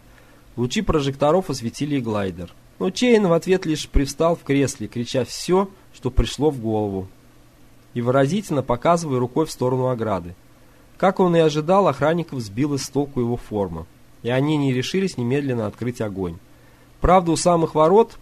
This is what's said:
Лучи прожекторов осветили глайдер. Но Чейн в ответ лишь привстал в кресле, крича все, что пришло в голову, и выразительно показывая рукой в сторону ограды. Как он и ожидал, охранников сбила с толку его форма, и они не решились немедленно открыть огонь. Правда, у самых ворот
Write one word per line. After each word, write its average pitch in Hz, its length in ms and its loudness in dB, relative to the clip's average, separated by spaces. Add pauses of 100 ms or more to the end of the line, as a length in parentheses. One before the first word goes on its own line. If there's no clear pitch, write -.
(560)
Лучи 123 260 -2
прожекторов 147 680 0
осветили 139 520 -4
глайдер. 98 520 -6 (280)
Но 190 100 -2
Чейн 214 380 2
в 165 40 4
ответ 180 340 0
лишь 151 220 -4
привстал 160 460 0
в - 80 -16
кресле, 135 460 -2
крича 120 360 -4
все, 190 440 -2 (260)
что - 160 -6
пришло 135 400 0
в 139 100 -8
голову, 104 480 -4 (840)
и 123 60 -6
выразительно 139 640 0
показывая 151 560 0
рукой 123 280 0
в - 40 -10
сторону 127 380 -2
ограды. 107 460 -4 (600)
Как 190 240 0
он 175 140 4
и 165 60 6
ожидал, 160 480 4
охранников 151 520 -2
сбила 120 360 -2
с 135 120 -6
толку 139 320 -4
его 120 160 -2
форма, 95 500 -6 (360)
и 113 80 -4
они 143 260 2
не 139 160 0
решились 180 440 -2
немедленно 123 500 -2
открыть 117 340 -6
огонь. 92 360 -6 (640)
Правда, 175 320 4
у 151 40 2
самых 165 380 2
ворот 180 480 4